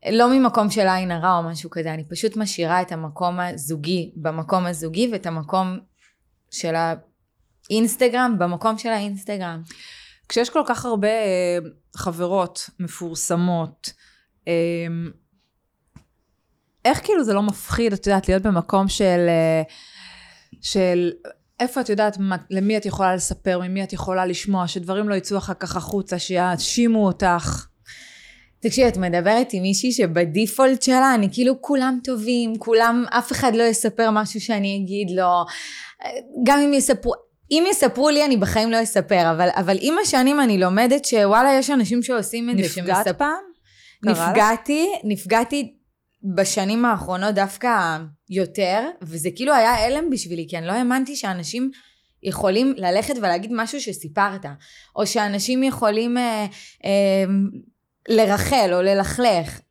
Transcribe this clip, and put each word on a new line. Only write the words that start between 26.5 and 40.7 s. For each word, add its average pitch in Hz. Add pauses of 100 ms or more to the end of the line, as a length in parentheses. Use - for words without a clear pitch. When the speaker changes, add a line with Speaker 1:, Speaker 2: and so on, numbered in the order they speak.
Speaker 2:
אותך? 175 (960)
Speaker 1:
תקשיבי, 247
את 196
מדברת 185
עם 185
מישהי 196
שבדיפולט 214
שלה, 262
אני 202
כאילו, 254
כולם 262
טובים, 240
כולם, 233
אף 247
אחד 247
לא 233
יספר 226
משהו 214
שאני 196
אגיד 190
לו. 180 (1000)
גם 277
אם 285
יספרו, 269 (380)
אם 320
יספרו 285
לי, 294
אני 262
בחיים 220
לא 226
אספר, 180
אבל, 175
אבל 190
עם 277 (100)
השנים 285
אני 226
לומדת 226